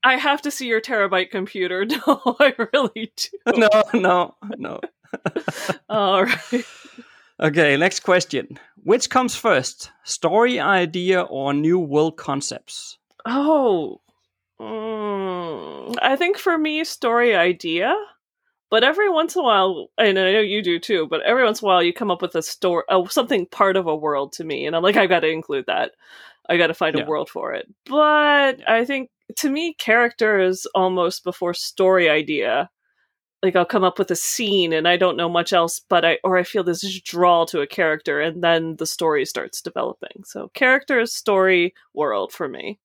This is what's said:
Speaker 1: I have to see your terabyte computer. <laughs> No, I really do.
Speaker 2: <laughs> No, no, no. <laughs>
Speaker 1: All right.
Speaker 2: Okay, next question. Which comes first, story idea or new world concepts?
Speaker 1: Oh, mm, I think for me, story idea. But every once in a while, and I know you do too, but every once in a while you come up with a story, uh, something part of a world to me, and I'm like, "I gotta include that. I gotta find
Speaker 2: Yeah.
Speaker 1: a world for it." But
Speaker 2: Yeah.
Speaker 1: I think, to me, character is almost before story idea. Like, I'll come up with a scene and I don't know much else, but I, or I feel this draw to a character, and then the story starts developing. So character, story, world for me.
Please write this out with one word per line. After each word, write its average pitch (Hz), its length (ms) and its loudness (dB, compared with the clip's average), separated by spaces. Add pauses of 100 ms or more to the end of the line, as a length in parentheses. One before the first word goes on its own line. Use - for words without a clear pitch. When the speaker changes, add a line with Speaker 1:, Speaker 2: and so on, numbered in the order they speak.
Speaker 1:
I 254 140 4
have 285 240 -2
to 285 100 -6
see 254 160 -8
your 220 120 0
terabyte 196 500 -2
computer. 185 540 -4 (120)
<laughs> - 100 -6
No, 269 320 0
I 285 160 4 (180)
really 233 440 -2
do. - 360 -6
Speaker 2:
<laughs> - 60 2
No, 220 100 6 (240)
no, 185 420 0 (220)
no. - 240 -10 (540)
<laughs> - 540 -8
Speaker 1:
All 196 380 2
right. - 380 -4 (760)
Speaker 2:
Okay, 151 360 4
next 175 240 0
question. 175 560 -2 (280)
Which 240 260 0
comes 247 240 0
first, - 560 -2 (140)
story 220 560 0
idea 180 600 0
or 135 300 -4
new 156 280 2
world 156 360 0
concepts? - 800 -8 (280)
Speaker 1:
Oh, 247 760 0 (600)
mm, 196 1400 -8
I 269 120 4
think 349 240 -2
for 339 180 0
me, 311 280 -2
story 240 500 0
idea. 175 640 0 (720)
But 220 140 4
every 330 260 2
once 330 280 0
in 359 60 0
a - 20 -2
while, 190 520 2
and 196 220 4
I 190 140 2
know 214 80 4
you 208 200 0
do 175 200 -2
too, 170 280 0
but 160 140 -2
every 254 220 2
once 220 180 0
in 214 40 -2
a - 20 0
while 180 160 6
you 175 80 0
come 208 180 -4
up 175 100 -2
with 180 140 -6
a 165 80 -2
story, 175 460 -2
uh, 185 180 2
something 233 400 -2
part 190 300 2
of 185 100 0
a 156 80 0
world 147 400 -2
to 170 100 -10
me, 143 220 -6
and 156 80 -4
I'm 165 80 0
like, 196 140 4
"I 202 100 4
gotta 165 220 2
include 151 400 -4
that. - 240 -2 (560)
I 175 80 0
gotta 165 180 2
find 160 240 -2
Speaker 2:
Yeah. 127 60 -4
Speaker 1:
a - 20 -10
world 151 240 -4
for - 240 -8
it." - 140 -10 (160)
But 294 760 4
Speaker 2:
Yeah. - 60 -20 (100)
Speaker 1:
I 233 100 2
think, 262 260 -6 (260)
to 302 140 -2
me, 311 240 -4
character 220 680 2
is 185 340 0
almost 185 480 0
before 175 320 -4
story 185 560 2
idea. 147 580 -2 (720)
Like, 185 140 0
I'll 180 100 4
come 190 200 0
up 180 160 0
with 190 100 -2
a 175 60 -2
scene 196 560 0
and 160 160 0
I 175 80 4
don't 180 200 2
know 170 120 -2
much 170 240 -2
else, 170 360 2
but 170 160 2
I, 165 200 2
or 185 120 2
I 180 60 2
feel 185 220 -4
this 175 180 -2 (200)
draw 170 440 4
to 165 140 -4
a 143 80 -4
character, 156 520 -2
and 165 220 -4
then 165 340 0
the 160 100 -6
story 151 400 -2
starts - 360 -10
developing. - 600 -8
So - 300 -14
character, 262 520 0
story, 190 680 2 (220)
world 110 380 -2
for 156 160 -8
me. 127 360 -12